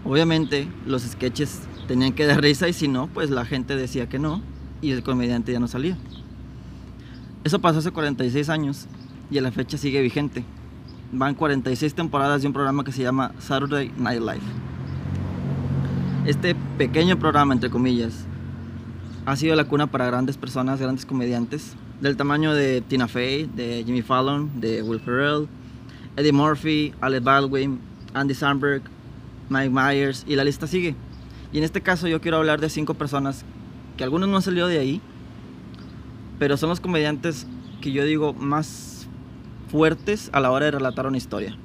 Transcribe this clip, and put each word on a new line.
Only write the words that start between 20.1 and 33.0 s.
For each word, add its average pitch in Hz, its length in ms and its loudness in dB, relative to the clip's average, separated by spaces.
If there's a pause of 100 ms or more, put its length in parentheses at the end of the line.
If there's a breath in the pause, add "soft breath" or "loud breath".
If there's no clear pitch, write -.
personas, 131 440 -2
grandes 131 240 -2
comediantes, 123 680 -2 (260)
del 139 160 2
tamaño 147 380 4
de 135 280 4
Tina 123 260 2
Fey, 135 460 -2
de 120 300 -4
Jimmy 123 180 0
Fallon, 139 580 0
de 110 220 0
Will 110 180 -2
Ferrell, 147 480 0 (680 loud breath)
Eddie 147 160 6
Murphy, 151 680 4
Alec 131 240 2
Baldwin, 135 560 4 (340)
Andy 139 200 0
Samberg, 139 480 2 (680)
Mike 135 200 2
Myers, 139 560 2
y 135 100 2
la 139 80 4
lista 143 220 0
sigue. 175 280 0 (580 loud breath)
Y 147 60 0
en 156 60 2
este 165 160 -2
caso 180 260 2
yo 160 140 2
quiero 160 160 2
hablar 156 240 4
de 156 100 0
cinco 151 240 -2
personas 139 500 -2 (520)